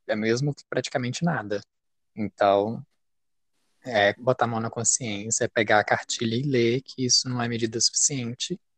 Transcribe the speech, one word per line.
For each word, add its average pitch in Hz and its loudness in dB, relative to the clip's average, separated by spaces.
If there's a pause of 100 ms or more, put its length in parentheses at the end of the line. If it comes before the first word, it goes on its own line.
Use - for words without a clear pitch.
É 107 -2
mesmo 120 0
que - -20
praticamente 127 -4
nada. 104 -2 (540)
Então, 104 2 (1000)
é 107 2
botar 123 0
a - 0
mão 117 -2
na 113 -4
consciência, 110 -2
é - 2
pegar 107 4
a 101 4
cartilha 113 -2
e 127 0
ler 127 2
que - -6
isso 123 2
não 123 -2
é 117 -2
medida 113 -2
suficiente. 123 -2 (180)